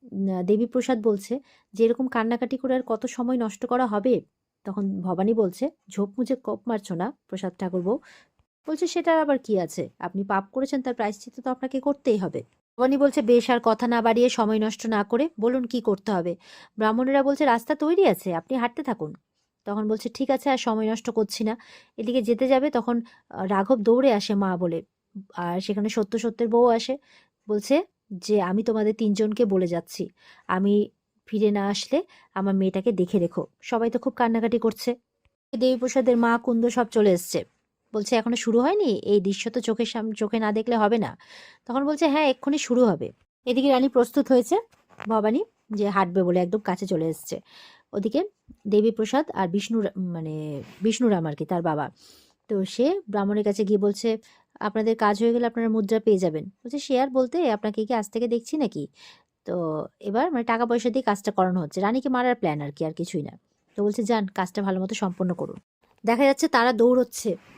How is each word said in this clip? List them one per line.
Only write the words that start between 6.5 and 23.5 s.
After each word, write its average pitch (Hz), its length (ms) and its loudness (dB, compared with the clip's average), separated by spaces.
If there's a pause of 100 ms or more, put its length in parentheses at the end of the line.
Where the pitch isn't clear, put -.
মারছো 208 280 -4
না 180 120 -2 (180)
প্রসাদ 190 320 -8
ঠাকুরবউ?" 185 380 -2 (720)
বলছে, 311 200 -4
"সেটার 330 320 0
আবার 285 200 2
কি 220 200 -4
আছে? 165 240 -4 (160)
আপনি 180 240 -6
পাপ 196 280 -2
করেছেন, 269 300 -2
তার 254 140 -4
প্রায়শ্চিত্ত 208 460 -6
তো 254 80 -6
আপনাকে 254 300 -6
করতেই 277 380 0
হবে।" 156 240 -4 (360)
ভবানী 262 200 2
বলছে, 277 240 4
"বেশ, 233 280 6
আর 240 140 2
কথা 226 240 2
না 233 140 2
বাড়িয়ে, 233 280 4
সময় 220 300 2
নষ্ট 214 280 -2
না 214 160 0
করে 233 220 0 (140)
বলুন 247 260 0
কি 233 160 -4
করতে 202 300 -2
হবে?" 175 220 -2 (420)
ব্রাহ্মণেরা 254 480 2
বলছে, 277 220 0
"রাস্তা 233 300 2
তৈরি 339 320 2
আছে, 190 260 0
আপনি 165 240 -6
হাঁটতে 240 260 -2
থাকুন।" 160 280 -6 (560)
তখন 208 200 -4
বলছে, 220 220 -2
"ঠিক 269 220 -4
আছে, 262 180 -2
আর 262 80 2
সময় 220 320 -2
নষ্ট 220 200 -4
করছি 220 340 -2
না।" 214 100 0 (440)
এদিকে 240 240 0
যেতে 226 260 0
যাবে, 262 240 4
তখন, 240 260 0
আহ, - 480 -8
রাঘব 196 380 2